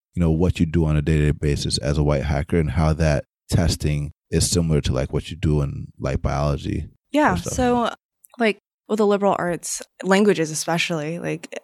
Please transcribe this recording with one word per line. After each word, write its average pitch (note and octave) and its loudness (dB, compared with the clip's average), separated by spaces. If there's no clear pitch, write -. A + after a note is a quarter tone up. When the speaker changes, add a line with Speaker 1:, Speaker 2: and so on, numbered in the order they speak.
Speaker 1:
you F2 0
know, E2 4
what E2+ 2
you F2 2
do D#2+ 2
on D2+ 2
a D2+ 2
day-to-day D2+ 2
basis D2 -2
as D2 -2
a D2+ 4
white C#2+ 0
hacker D2 -2
and D2+ 0
how D#2 2
that D2+ 0
testing D2 0
is - 0
similar D#2+ 2
to, C2+ 0
like, C2 -2
what C#2+ -4
you D2+ -10
do D2+ 0
in, C#2 -6
like, C2+ -2
biology C#2+ -2
Speaker 2:
Yeah. C#4 2
Speaker 1:
or F3 -2
stuff. - -6
Speaker 2:
So, A#3+ 0
like, A3 2
with G#3+ -2
the G#3+ 4
liberal G3+ 2
arts, - -4
languages F#3 4
especially, E3 -4
like, - -8